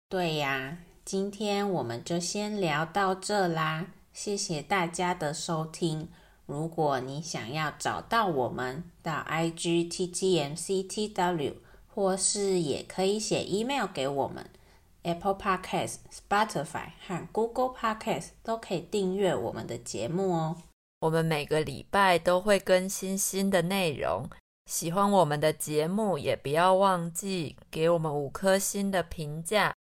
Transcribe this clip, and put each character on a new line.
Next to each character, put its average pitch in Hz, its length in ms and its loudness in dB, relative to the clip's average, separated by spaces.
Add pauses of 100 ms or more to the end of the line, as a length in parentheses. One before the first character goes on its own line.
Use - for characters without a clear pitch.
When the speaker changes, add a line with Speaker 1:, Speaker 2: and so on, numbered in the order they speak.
Speaker 1:
对 175 280 0
呀， 139 400 -2 (280)
今 196 260 -2
天 202 400 0
我 160 120 0
们 117 220 -4
就 170 160 -2
先 208 400 -4
聊 156 240 2
到 190 300 0
这 190 340 0
啦， 160 380 0 (260)
谢 208 240 -6
谢 170 240 -4
大 175 260 0
家 180 280 0
的 160 180 -2
收 160 320 -2
听。 160 440 -4 (380)
如 151 220 -4
果 147 320 0
你 139 220 -6
想 120 300 -8
要 151 260 -2
找 107 240 -2
到 226 240 2
我 131 220 2
们， 127 360 -6 (180)
到 160 120 -4
I 160 360 0
G 170 340 2
T 175 240 -4
T 180 300 2
M 143 160 -2
C 190 280 -2
T 208 260 -4
W 175 460 0 (400)
或 196 220 2
是 190 440 2
也 139 220 0
可 - 220 -2
以 202 140 2
写 170 260 0
email 226 420 0
给 135 200 -4
我 139 220 0
们。 - 200 -12 (540)
Apple 170 320 0
Podcast、 185 640 -2 (140)
Spotify - 800 -2 (160)
和 175 260 -6
Google 240 460 0
Podcast 220 500 -2 (140)
都 226 140 -4
可 226 180 -6
以 156 60 0
订 190 360 -2
阅 185 180 4
我 110 160 -2
们 - 160 -8
的 117 120 -6
节 113 300 -6
目 185 240 2
哦。 165 240 0 (440)
Speaker 2:
我 160 100 2
们 165 140 4
每 156 200 0
个 151 160 2
礼 139 300 -4
拜 190 280 6
都 175 220 4
会 196 180 4
更 185 300 4
新 190 300 -4
新 196 320 0
的 185 120 6
内 180 300 0
容， 92 360 -2 (380)
喜 - 260 -4
欢 202 180 4
我 190 140 8
们 147 160 0
的 156 120 4
节 156 360 0
目， 196 280 0
也 113 200 0
不 - 140 -4
要 175 240 6
忘 185 380 4
记 180 440 -4 (140)
给 160 200 2
我 170 80 4
们 156 160 -2
五 143 160 -2
颗 190 280 2
星 196 320 -2
的 185 120 2
评 160 400 -8
价， 180 320 2 (160)